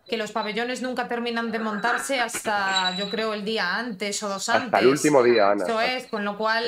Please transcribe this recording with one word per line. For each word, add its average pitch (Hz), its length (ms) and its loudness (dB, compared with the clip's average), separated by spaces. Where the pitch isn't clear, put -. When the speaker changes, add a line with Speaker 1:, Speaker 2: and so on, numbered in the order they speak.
Speaker 1:
que 233 100 -4
los 214 160 -6
pabellones 226 480 -4
nunca 254 260 -4
terminan 233 440 -4
de 226 80 -4
montarse 233 600 -2
hasta, 196 760 -2
yo 202 140 -6
creo, 220 240 -2
el 208 100 -6
día 196 320 -2
antes 208 460 -6
o 208 40 -4
dos 196 220 -4
Speaker 2:
Hasta 233 160 4
Speaker 1:
antes. 107 160 2
Speaker 2:
el 113 60 8
último 143 360 6
día, 113 280 6
Ana. 101 140 2
Speaker 1:
Eso 220 140 0
es, 254 280 -2
con 208 180 -6
lo 208 100 -4
cual 220 320 0